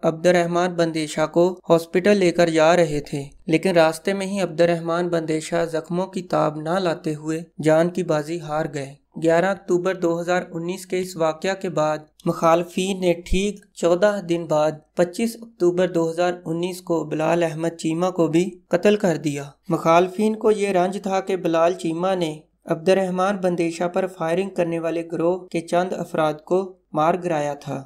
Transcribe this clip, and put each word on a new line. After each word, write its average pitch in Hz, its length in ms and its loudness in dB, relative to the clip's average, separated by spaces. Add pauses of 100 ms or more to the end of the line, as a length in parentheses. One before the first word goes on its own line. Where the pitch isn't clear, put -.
अब्दुर्रहमान 175 720 2
बंदेशा 156 520 -2
को 170 200 4 (200)
हॉस्पिटल 180 480 4
लेकर 175 360 4
जा 160 220 6
रहे 156 280 2
थे, 143 260 -8 (200)
लेकिन 165 260 2
रास्ते 160 400 2
में 196 120 -4
ही 196 140 -4
अब्दुर्रहमान 170 720 0
बंदेशा 160 580 -2
जख्मों 165 400 -4
की 180 200 -8
ताब 156 340 0
ना 160 180 -2
लाते 160 340 -4
हुए 160 300 -6 (160)
जान 156 300 4
की 180 140 -6
बाजी 156 360 -4
हार 151 280 -4
गए। 143 280 -10 (220)
ग्यारह 165 320 2
अक्टूबर 185 460 -2
दो 170 180 0
हज़ार 180 380 -2
उन्नीस 175 320 -8
के 185 160 -6
इस 185 160 -8
वाकया 160 380 -2
के 190 160 -8
बाद 151 360 -2 (200)
मुखालफीन 170 760 0
ने 180 120 2 (140)
ठीक 202 340 0 (160)
चौदह 190 460 2
दिन 170 240 -2
बाद 151 340 0 (160)
पच्चीस 185 400 -2
अक्टूबर 175 540 0
दो 165 180 0
हज़ार 175 380 -2
उन्नीस 175 340 -4
को 165 240 -2
बिलाल 156 380 0
अहमद 165 320 -2
चीमा 165 360 -2
को 180 180 2
भी 165 160 2 (280)
कत्ल 208 240 4
कर 185 220 0
दिया। 143 340 -6 (180)
मुखालफीन 185 680 2
को 220 160 2
ये 202 200 0
रंज 185 260 2
था 190 220 -2
कि 190 180 -4
बिलाल 170 380 2
चीमा 175 380 -2
ने 165 180 -2 (360)
अब्दुर्रहमान 185 720 0
बंदेशा 175 480 -2
पर 185 220 -2
फायरिंग 185 400 -4
करने 170 280 -2
वाले 165 260 -4
गिरोह 170 480 -2
के 170 100 -2
चंद 180 320 -2
अफराद 156 480 -2
को 185 200 0 (320)
मार 160 240 2
गिराया 151 380 -2
था। 139 280 -8